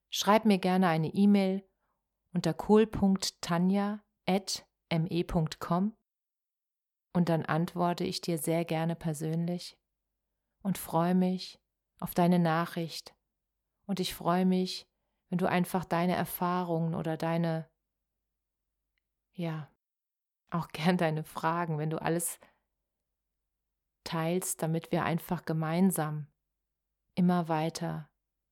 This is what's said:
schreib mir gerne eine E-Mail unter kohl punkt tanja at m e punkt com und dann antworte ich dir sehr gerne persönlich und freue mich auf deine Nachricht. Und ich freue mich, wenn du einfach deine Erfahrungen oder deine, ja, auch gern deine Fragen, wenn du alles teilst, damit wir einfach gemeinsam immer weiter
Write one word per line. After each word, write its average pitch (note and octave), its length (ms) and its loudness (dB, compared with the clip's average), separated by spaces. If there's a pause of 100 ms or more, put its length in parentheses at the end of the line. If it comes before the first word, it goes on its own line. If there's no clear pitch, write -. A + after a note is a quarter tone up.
schreib G#3+ 360 4
mir G3+ 140 6
gerne F#3 300 4
eine D#3+ 200 2
E-Mail G3 560 4 (680)
unter E3+ 220 0
kohl G#3+ 320 4
punkt - 560 0
tanja G3 600 0 (220)
at G3 380 -2 (240)
m E3 220 0
e F3 140 -2
punkt D#3+ 340 -2
com F3+ 380 -2 (1160)
und F3 160 2
dann D#3+ 160 2
antworte F3 600 -2
ich - 160 -4
dir E3+ 180 -4
sehr E3 260 0
gerne E3 300 -2
persönlich E3 840 -6 (880)
und F#3+ 160 -2
freue E3+ 380 0
mich F#3 440 -2 (380)
auf - 160 -8
deine F3 240 4
Nachricht. E3+ 800 -2 (680)
Und G3 120 -4
ich F#3 160 -4
freue F3 320 2
mich, F#3 420 0 (400)
wenn F3+ 100 -2
du F#3 100 0
einfach F3+ 360 0
deine F3 300 0
Erfahrungen F3 800 -2
oder D#3+ 220 -4
deine, E3 520 -2 (1600)
ja, D#3+ 360 -8 (840)
auch E3+ 180 -6
gern F3+ 280 0
deine D#3 280 0
Fragen, D#3+ 540 -4
wenn D#3 120 -2
du D#3 100 -4
alles E3+ 380 -4 (1700)
teilst, E3+ 580 -2
damit E3 300 -2
wir E3+ 120 2
einfach E3 400 -4
gemeinsam D#3+ 840 0 (880)
immer F3+ 320 4
weiter D#3+ 600 -2 (440)